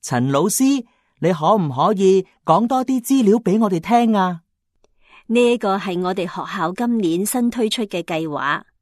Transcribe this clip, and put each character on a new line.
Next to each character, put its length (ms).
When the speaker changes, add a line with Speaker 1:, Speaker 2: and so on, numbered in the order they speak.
Speaker 1:
陳 300
老 120
師， 400
你 120
可 240
唔 120
可 240
以 340
講 220
多 180
啲 160
資 220
料 140
俾 240
我 100
哋 80
聽 380
啊？ 240
Speaker 2:
呢 300
個 180
係 260
我 100
哋 100
學 340
校 160
今 260
年 260
新 240
推 200
出 140
嘅 200
計 240
劃。 360